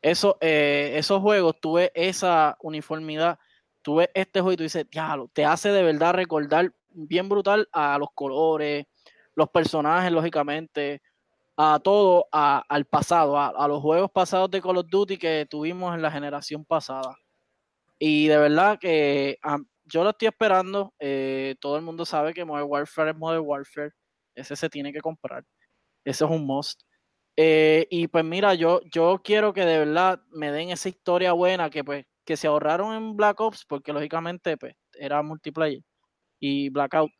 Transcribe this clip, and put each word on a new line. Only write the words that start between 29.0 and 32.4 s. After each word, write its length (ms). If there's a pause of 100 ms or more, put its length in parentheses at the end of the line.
quiero 300
que 140
de 120
verdad 420 (100)
me 200
den 200
esa 180
historia 440
buena 360
que, 160
pues, 220 (180)
que 140
se 80